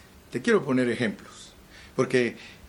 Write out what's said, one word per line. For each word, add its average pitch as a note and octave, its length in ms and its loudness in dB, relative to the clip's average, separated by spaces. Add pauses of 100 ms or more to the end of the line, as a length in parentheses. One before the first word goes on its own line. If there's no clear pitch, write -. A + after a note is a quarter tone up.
(300)
Te - 120 -6
quiero G3+ 240 2
poner B2+ 240 2
ejemplos, - 640 -4 (420)
porque B2 400 2 (340)